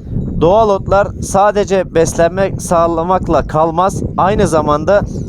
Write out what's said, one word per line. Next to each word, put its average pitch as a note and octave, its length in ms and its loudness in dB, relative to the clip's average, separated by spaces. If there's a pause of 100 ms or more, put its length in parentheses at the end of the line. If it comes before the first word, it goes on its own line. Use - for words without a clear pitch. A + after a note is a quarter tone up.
(420)
Doğal G#3 280 4
otlar G3 380 0 (140)
sadece F#3+ 760 0
beslenme E3+ 640 0
sağlamakla E3+ 880 0
kalmaz, E3 560 0 (140)
aynı G3 300 2
zamanda D#3 540 2 (280)